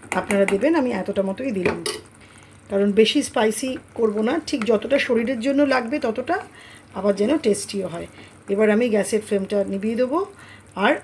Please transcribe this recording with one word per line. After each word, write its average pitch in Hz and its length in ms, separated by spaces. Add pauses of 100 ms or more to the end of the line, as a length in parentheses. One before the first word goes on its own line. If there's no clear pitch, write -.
(160)
আপনারা 196 300
দেবেন, 202 300
আমি 262 160
এতটা 196 320
মতোই 196 280
দিলাম, 175 340 (840)
কারণ 202 220
বেশি 220 320
স্পাইসি 226 540 (180)
করব 220 260
না। 262 260
ঠিক 240 180
যতটা 226 340
শরীরের 233 400
জন্য 277 240
লাগবে, 262 360
ততটা 254 400 (560)
আবার 196 200
যেন 220 220
টেস্টিও 202 500
হয়। 170 200 (420)
এবার 208 200
আমি 226 200
গ্যাসের 208 320
ফ্লেমটা 202 420
নিভিয়ে 196 320
দেবো, 254 300 (500)
আর 214 280